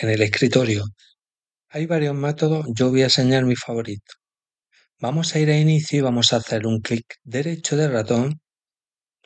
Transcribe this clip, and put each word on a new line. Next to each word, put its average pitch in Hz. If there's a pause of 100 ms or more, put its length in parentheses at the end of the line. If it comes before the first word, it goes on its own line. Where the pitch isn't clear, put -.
en 110
el 107
escritorio. 110 (840)
Hay 156
varios 151
métodos, 151
yo 127
voy 131
a -
enseñar 131
mi 123
favorito. 110 (840)
Vamos 151
a 156
ir 151
a 151
inicio 151
y 139
vamos 120
a 123
hacer 113
un 113
clic 117 (160)
derecho 147
del 147
ratón. 120 (840)